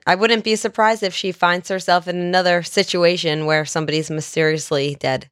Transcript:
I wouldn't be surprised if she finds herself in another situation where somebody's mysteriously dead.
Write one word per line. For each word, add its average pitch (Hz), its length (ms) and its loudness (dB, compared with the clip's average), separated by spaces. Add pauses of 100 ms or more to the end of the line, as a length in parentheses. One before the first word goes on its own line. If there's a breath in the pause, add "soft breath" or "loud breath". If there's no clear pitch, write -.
I 180 80 4
wouldn't 226 300 2
be 214 100 0
surprised 220 480 0
if 185 100 -2
she 185 200 -4
finds 175 340 0
herself 180 400 0
in 180 100 -4
another 175 460 2
situation 170 800 0
where 156 200 2
somebody's 156 440 -4
mysteriously 156 920 -2
dead. 131 300 -2